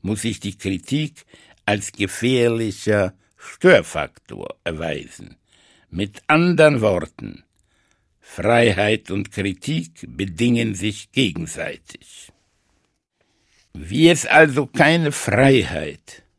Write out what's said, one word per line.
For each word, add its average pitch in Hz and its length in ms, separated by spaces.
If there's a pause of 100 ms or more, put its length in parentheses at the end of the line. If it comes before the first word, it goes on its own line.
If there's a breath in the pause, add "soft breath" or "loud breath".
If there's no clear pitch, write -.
muss 104 200
sich 113 180
die 101 180
Kritik 135 640 (400 soft breath)
als 104 280
gefährlicher 110 1200 (220)
Störfaktor - 1300
erweisen. 80 720 (520 soft breath)
Mit 101 380
anderen 156 560
Worten, 87 640 (760)
Freiheit 107 880
und 98 220
Kritik 143 760
bedingen 113 680
sich 101 380
gegenseitig. - 1160 (1400)
Wie 123 360
es 170 180
also 147 400
keine 160 460
Freiheit 95 1120 (140)